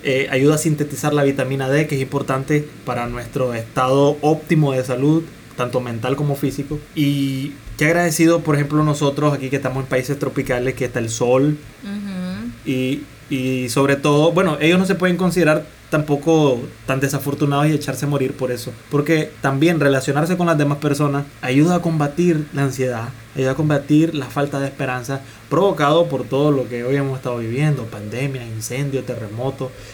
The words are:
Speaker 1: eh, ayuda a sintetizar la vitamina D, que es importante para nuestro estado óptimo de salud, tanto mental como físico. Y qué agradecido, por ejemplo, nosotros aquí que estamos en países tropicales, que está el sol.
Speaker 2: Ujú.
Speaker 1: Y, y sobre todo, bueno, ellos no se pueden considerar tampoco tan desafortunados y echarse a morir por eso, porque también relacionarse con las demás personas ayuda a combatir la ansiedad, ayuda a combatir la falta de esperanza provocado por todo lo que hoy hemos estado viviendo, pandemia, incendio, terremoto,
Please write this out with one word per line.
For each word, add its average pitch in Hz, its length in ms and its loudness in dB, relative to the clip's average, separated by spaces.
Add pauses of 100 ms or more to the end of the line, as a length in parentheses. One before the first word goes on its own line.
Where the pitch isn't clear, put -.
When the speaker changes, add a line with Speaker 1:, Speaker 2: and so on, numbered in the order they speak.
Speaker 1:
eh, 135 280 0
ayuda 143 260 4
a - 20 0
sintetizar 147 560 -2
la 143 80 4
vitamina 135 480 0
D, 151 160 2
que 151 80 -4
es 135 80 -2
importante 135 680 -2 (160)
para 120 220 -4
nuestro 120 480 -4
estado 135 680 2
óptimo 156 540 2
de 127 100 0
salud, 139 380 0 (340)
tanto 123 240 -2
mental 123 360 -4
como 143 200 -2
físico. 143 420 -4 (160)
Y 139 580 0 (260)
qué 151 80 2
agradecido, 165 560 4
por 151 140 2
ejemplo, 147 280 2
nosotros 147 480 2
aquí 131 160 -4
que 139 80 -2
estamos 131 280 -4
en - 40 -14
países 127 300 -2
tropicales, 127 560 -2
que 135 100 -4
está 120 140 -4
el 113 100 -4
sol. 131 480 2 (260)
Speaker 2:
Ujú. 202 880 -8
Speaker 1:
Y, 131 340 -2 (260)
y 127 400 -2
sobre 139 260 2
todo, 147 360 4
bueno, 165 280 2
ellos 170 180 4
no 190 60 4
se 185 120 0
pueden 180 200 0
considerar 170 480 2 (240)
tampoco 147 680 2 (280)
tan 131 140 0
desafortunados 143 680 0
y 156 60 4
echarse 143 340 -2
a - 20 0
morir 135 240 0
por 127 180 -4
eso, 120 220 -8 (180)
porque 151 400 0 (120)
también 147 360 2
relacionarse 143 600 2
con 175 80 0
las 165 100 2
demás 147 220 2
personas 143 480 0 (160)
ayuda 147 320 4
a 175 80 0
combatir 160 720 0
la 139 80 0
ansiedad, 123 480 -2 (260)
ayuda 131 140 2
a 135 40 0
combatir 151 600 2
la 135 100 -4
falta 143 340 -4
de 139 100 -2
esperanza 135 520 -6 (300)
provocado 156 560 4
por 131 180 -4
todo 143 260 2
lo 127 160 0
que 120 180 -6
hoy 135 120 0
hemos 135 220 -2
estado 123 180 -6
viviendo, 120 480 -2
pandemia, 117 600 -8
incendio, 123 580 -6
terremoto, 123 680 -8 (240)